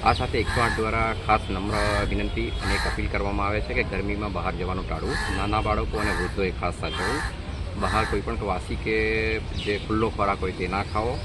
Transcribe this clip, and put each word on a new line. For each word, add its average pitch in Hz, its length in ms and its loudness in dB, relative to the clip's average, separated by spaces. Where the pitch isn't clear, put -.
આ 113 100 6
સાથે 123 260 0
એકસો 113 220 2
આઠ 113 140 4
દ્વારા 110 400 0
ખાસ 107 120 6
નમ્ર 98 240 0
વિનંતી 101 400 0
અને 98 240 0
એક 101 200 0
અપીલ 104 140 -2
કરવામાં 101 400 0
આવે 107 140 2
છે - 120 -4
કે 120 100 2
ગરમીમાં 101 480 -2
બહાર 90 240 -2
જવાનું 92 340 -2
ટાળવું, 95 480 -2
નાના 104 240 2
બાળકો 107 360 0
અને 104 140 2
વૃદ્ધોએ 90 400 0
ખાસ 85 220 -2
સાચવવું, 90 720 -2
બહાર 101 300 2
કોઈ 104 100 0
પણ 113 200 -4
વાસી 98 340 -2
કે 110 640 0
જે 104 480 -2
ખુલ્લો 110 220 2
ખોરાક 98 320 2
હોય 95 100 0
તે 90 160 -2
ના 98 160 0
ખાવો 113 420 0